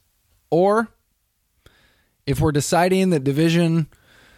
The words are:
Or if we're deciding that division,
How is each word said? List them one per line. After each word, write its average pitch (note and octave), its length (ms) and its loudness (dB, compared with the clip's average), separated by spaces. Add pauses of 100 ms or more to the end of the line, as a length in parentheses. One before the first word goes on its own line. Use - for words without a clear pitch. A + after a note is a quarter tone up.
(500)
Or G3+ 380 0 (1400)
if C#3 140 -4
we're D#3 120 0
deciding F#3 580 0
that D#3 120 0
division, E3 680 0 (500)